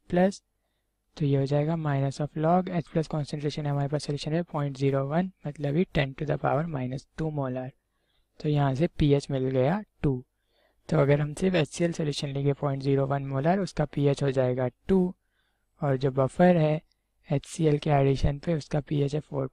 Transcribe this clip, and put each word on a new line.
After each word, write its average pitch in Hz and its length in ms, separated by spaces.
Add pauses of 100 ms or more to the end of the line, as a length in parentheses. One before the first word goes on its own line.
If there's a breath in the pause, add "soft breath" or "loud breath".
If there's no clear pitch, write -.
प्लस, 185 320 (760)
तो 156 80
ये 139 120
हो 139 80
जाएगा 147 320
minus 139 440
of 147 240
log 180 240
एच 175 180
प्लस 160 200
concentration 147 580
है 143 40
हमारे 143 180
पास 147 180
सॉल्यूशन 147 260
में 170 120
पॉइंट 143 340
ज़ीरो 135 300
वन, 180 240 (160)
मतलब 143 300
ये 185 80 (120)
ten 135 160
to 143 160
the 143 160
power 135 240
minus 127 380 (120)
two 160 200
molar, 127 300 (680)
तो 156 100
यहाँ 143 260
से 165 120 (120)
पीएच 143 320
मिल 131 180
गया 135 320 (220)
टू। 131 200 (680)
तो 160 100
अगर 143 220
हम 147 120
सिर्फ 185 220
एचसीएल 170 360
सॉल्यूशन 147 380
लेंगे 139 240
पॉइंट 139 300
ज़ीरो 139 240
वन 139 180
मोलर, 139 340
उसका 165 260
पीएच 143 380
हो 139 80
जाएगा 127 360 (200)
टू, 185 260 (680)
और 139 160
जो 135 140
बफर 170 460
है 156 240 (480)
एचसीएल 147 480
के 160 120
एडिशन 139 500
पे 170 140
उसका 147 260
पीएच 143 360
है 151 40
फ़ोर 135 340